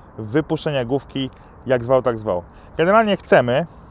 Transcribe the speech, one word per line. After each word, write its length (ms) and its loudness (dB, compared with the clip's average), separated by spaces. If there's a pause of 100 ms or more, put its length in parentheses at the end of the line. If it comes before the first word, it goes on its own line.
(180)
wypuszczenia 680 -4
główki, 440 -4 (360)
jak 180 0
zwał, 180 2
tak 180 -2
zwał. 240 -4 (340)
Generalnie 400 2
chcemy, 480 2 (260)